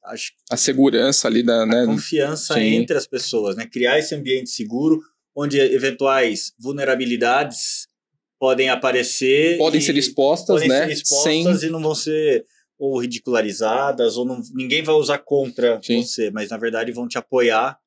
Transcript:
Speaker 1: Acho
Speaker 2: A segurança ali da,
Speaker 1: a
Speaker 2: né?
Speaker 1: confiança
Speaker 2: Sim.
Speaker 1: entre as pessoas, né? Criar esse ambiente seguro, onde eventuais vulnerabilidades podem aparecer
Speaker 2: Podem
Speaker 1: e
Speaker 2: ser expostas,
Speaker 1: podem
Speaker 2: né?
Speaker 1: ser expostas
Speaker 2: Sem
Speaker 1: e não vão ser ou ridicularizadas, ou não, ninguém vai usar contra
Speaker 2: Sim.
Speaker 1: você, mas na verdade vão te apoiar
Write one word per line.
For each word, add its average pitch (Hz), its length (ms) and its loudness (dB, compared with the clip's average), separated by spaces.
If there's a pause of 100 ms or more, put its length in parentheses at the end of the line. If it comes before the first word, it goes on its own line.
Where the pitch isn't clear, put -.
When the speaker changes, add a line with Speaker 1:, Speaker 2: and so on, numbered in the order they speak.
Speaker 1:
Acho - 260 -12 (180)
Speaker 2:
A 120 60 -2
segurança 131 720 2
ali 113 140 2
da, 117 200 2
Speaker 1:
a 110 40 2
Speaker 2:
né? 117 200 2
Speaker 1:
confiança 147 680 -2
Speaker 2:
Sim. 117 60 2 (140)
Speaker 1:
entre 120 220 0
as 131 100 -2
pessoas, 107 500 -2
né? 113 100 -8
Criar 123 320 0
esse 156 160 -4
ambiente 131 360 -4
seguro, 139 520 -2 (320)
onde 143 240 -2
eventuais 135 1000 2
vulnerabilidades 131 1300 -2 (520)
podem 131 300 2
aparecer 131 920 2
Speaker 2:
Podem 156 220 2
Speaker 1:
e - 20 0
Speaker 2:
ser 143 140 0
expostas, 143 600 2
Speaker 1:
podem 151 120 2
Speaker 2:
né? 139 180 4
Speaker 1:
ser 156 60 -4
expostas 143 300 -2
Speaker 2:
Sem 160 460 2
Speaker 1:
e - 20 -2
não 165 120 -6
vão 156 120 0
ser 151 500 0 (320)
ou 135 240 -2
ridicularizadas, 117 1160 -2
ou 123 100 -4
não, 127 160 -6 (100)
ninguém 131 300 -4
vai 156 140 0
usar 143 220 2
contra 123 640 0
Speaker 2:
Sim. 117 200 0
Speaker 1:
você, 113 300 -4
mas 104 180 -6
na 113 80 -8
verdade 113 340 -4
vão 120 140 -8
te 117 100 -8
apoiar 123 720 0